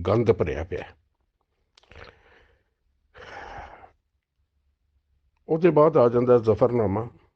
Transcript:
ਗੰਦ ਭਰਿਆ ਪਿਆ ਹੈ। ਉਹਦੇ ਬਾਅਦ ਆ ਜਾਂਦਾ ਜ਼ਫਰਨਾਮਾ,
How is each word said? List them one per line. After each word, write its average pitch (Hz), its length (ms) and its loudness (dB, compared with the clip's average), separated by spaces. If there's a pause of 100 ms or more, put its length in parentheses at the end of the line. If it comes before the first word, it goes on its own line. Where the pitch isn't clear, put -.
ਗੰਦ 110 240 2
ਭਰਿਆ 76 320 -4
ਪਿਆ - 160 -10
ਹੈ। - 100 -16 (4000)
ਉਹਦੇ 165 220 0
ਬਾਅਦ 151 280 4
ਆ 120 120 4
ਜਾਂਦਾ 123 280 2
ਜ਼ਫਰਨਾਮਾ, 113 720 -2 (260)